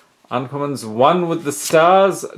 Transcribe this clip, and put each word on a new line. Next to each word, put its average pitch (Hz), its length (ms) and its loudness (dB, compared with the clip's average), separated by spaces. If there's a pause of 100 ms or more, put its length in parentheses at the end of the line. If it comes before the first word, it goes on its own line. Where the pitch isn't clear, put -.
(300)
uncommons 135 540 -8
One 139 440 2
with 165 160 -4
the 143 80 -4
Stars, 175 760 2 (120)